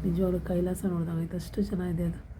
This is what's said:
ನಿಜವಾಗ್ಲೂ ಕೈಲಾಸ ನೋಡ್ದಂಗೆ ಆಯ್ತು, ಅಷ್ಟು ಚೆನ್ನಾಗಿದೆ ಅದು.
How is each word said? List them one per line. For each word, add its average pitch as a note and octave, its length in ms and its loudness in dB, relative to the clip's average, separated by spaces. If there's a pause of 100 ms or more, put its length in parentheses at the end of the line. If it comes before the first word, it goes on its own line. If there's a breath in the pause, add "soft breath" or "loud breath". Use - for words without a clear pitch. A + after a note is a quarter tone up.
ನಿಜವಾಗ್ಲೂ F3+ 360 2
ಕೈಲಾಸ F3+ 440 0
ನೋಡ್ದಂಗೆ E3 360 0
ಆಯ್ತು, E3 160 -4
ಅಷ್ಟು F3 260 -2
ಚೆನ್ನಾಗಿದೆ F3+ 420 0
ಅದು. - 360 -4